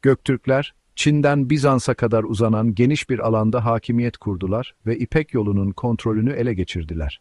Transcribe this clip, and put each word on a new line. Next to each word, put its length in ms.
Göktürkler, 720
Çin'den 540
Bizans'a 440
kadar 300
uzanan 500
geniş 360
bir 80
alanda 460
hakimiyet 520
kurdular 580
ve 120
İpek 360
yolunun 360
kontrolünü 640
ele 220
geçirdiler. 680